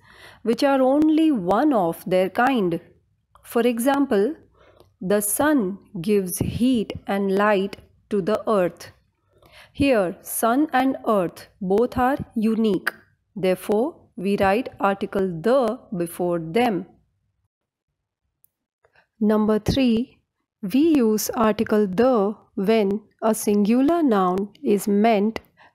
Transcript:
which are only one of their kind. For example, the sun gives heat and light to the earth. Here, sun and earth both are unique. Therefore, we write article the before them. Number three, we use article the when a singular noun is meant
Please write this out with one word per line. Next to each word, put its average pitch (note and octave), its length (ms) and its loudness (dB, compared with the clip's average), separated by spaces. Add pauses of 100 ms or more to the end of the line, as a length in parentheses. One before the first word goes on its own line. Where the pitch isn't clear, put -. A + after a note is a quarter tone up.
(440)
which A3+ 200 -2
are C#4 180 2
only D4+ 500 4
one A3 420 0
of E3+ 320 0
their F#3 240 0
kind. G#3+ 500 0 (640)
For - 180 -2
example, B3 760 0 (640)
the G3+ 220 0
sun B3 580 0 (200)
gives F#3+ 380 -2
heat A#3+ 560 -2 (140)
and G3 280 -2
light G3+ 420 0 (340)
to G3+ 100 -2
the G#3 260 -4
earth. F#3 440 -2 (840)
Here, A3+ 480 2
sun B3 520 0
and C4 240 0 (100)
earth F#3+ 400 -2 (120)
both G3+ 380 0
are C4 200 0 (180)
unique. A3 560 0 (440)
Therefore, G#3 600 -2 (200)
we G3+ 220 -2
write G3+ 320 0 (100)
article G3 480 -2 (140)
the A#3+ 380 0 (180)
before F3 420 -4
them. F#3 460 -2 (2250)
Number G#3+ 380 2
three, A#3+ 640 -2 (420)
we A#3 200 0 (160)
use A3 340 0
article G#3+ 560 0
the G#3+ 480 0 (200)
when G3+ 460 0 (220)
a A3 100 2
singular A#3+ 680 2
noun G3 460 0 (120)
is G#3 260 0
meant G#3 520 2 (360)